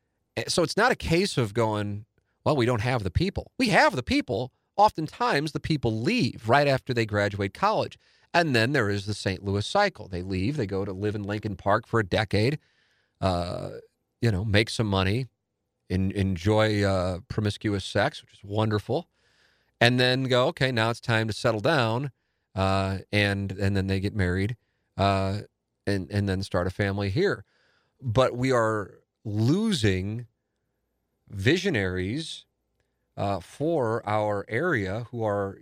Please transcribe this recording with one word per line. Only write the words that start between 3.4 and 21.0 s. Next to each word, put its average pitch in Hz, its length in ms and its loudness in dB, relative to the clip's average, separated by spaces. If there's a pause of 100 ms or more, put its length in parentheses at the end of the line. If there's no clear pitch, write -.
We 254 100 2
have 226 260 4
the 127 80 -4
people. 131 500 -2 (240)
Oftentimes, 165 760 0
the - 80 -6
people 120 400 -2
leave 147 480 -2
right 143 180 6
after 131 280 0
they 117 100 2
graduate 101 480 0
college. 190 460 -2 (380)
And 170 160 4
then 117 200 4
there 117 180 2
is 101 160 -4
the 104 80 -4
Saint 95 300 -4
Louis 101 200 0
cycle. 101 440 0
They 92 120 -6
leave, 95 360 -2
they 120 100 -2
go 95 180 -4
to 98 80 -6
live 101 220 -2
in 104 80 -6
Lincoln 104 320 -4
Park 101 320 0
for 113 140 0
a 107 40 2
decade, 107 540 0 (640)
uh, 90 500 -2 (500)
you 117 120 2
know, 95 120 0
make 110 260 2
some 110 180 -2
money, 98 400 0 (600)
en-, 95 220 0
enjoy, 101 720 2
uh, 92 460 0
promiscuous 104 560 -2
sex, 107 380 -2
which - 100 -20
is - 100 -20
wonderful, 107 680 -2 (720)
and 123 200 6
then 127 240 2
go, 127 240 4
"Okay, 135 240 -2
now 113 180 2
it's 120 100 -6